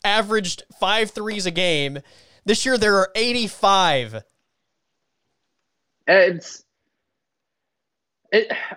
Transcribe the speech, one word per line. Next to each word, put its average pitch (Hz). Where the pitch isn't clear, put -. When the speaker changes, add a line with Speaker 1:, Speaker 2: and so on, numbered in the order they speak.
Speaker 1:
averaged 208
five 214
threes 208
a 180
game. 160
This 214
year, 262
there 208
are 190
eighty-five. 190
Speaker 2:
It's, 180
it, 220